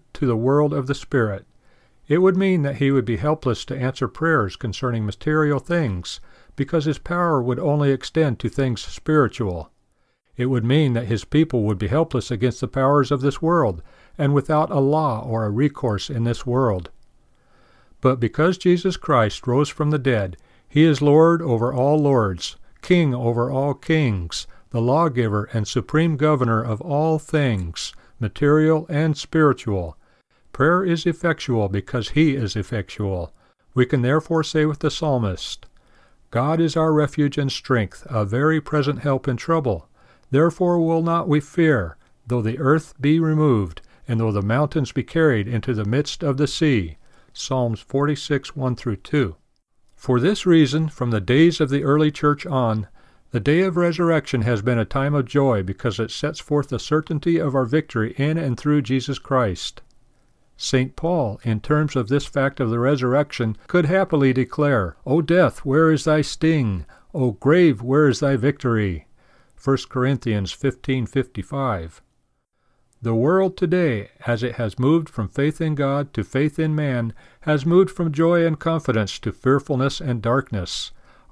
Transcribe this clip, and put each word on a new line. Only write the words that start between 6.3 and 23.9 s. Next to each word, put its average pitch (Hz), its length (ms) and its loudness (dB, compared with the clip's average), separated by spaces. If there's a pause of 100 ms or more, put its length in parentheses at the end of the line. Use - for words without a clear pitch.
because 143 300 -2
his 151 100 0
power 170 460 0
would 123 160 -2
only 147 320 2
extend 135 480 0
to 120 100 -4
things 127 320 -2
spiritual. 110 880 -2 (640)
It 123 120 -2
would 127 180 0
mean 135 300 4
that 117 140 -4
his 107 180 -2
people 147 380 0
would 107 120 0
be 95 120 -4
helpless 135 420 -2
against 120 320 -2
the 127 60 -4
powers 139 420 2
of 143 100 0
this 139 220 -2
world, 151 400 0 (340)
and 143 160 0
without 151 380 2
a 143 100 0
law 139 460 0
or 113 180 -2
a 104 60 -2
recourse 120 580 -2
in 113 160 -2
this 117 220 -2
world. 120 420 0 (1120)
But 131 180 2
because 151 380 0
Jesus 180 400 0
Christ 117 500 0
rose 135 220 2
from 151 220 -2
the 151 80 0
dead, 110 400 -2 (280)
he 151 180 4
is 147 180 4
Lord 160 400 6
over 120 280 0
all 135 280 2
lords, 120 580 0 (240)
King 165 340 2
over 117 360 0
all 139 240 -2
kings, 117 720 -2 (240)